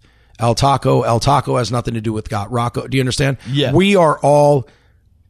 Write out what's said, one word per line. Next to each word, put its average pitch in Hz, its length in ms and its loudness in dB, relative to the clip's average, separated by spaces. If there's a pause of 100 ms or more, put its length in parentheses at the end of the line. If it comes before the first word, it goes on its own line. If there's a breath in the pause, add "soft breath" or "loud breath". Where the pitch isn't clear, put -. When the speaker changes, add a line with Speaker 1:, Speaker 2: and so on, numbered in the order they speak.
(400 soft breath)
Speaker 1:
El 117 160 0
Taco. 135 460 2
El 117 180 0
Taco 135 360 0
has 123 140 -2
nothing 120 240 -6
to 113 60 -6
do 110 120 -6
with 107 160 -8
Got 104 220 -8
Rocco. 120 380 -4
Do 123 80 -4
you 135 60 0
understand? 135 340 -2 (120)
Speaker 2:
Yeah. 131 240 -2
Speaker 1:
We 190 240 4
are 160 240 2
all 147 480 4 (600 soft breath)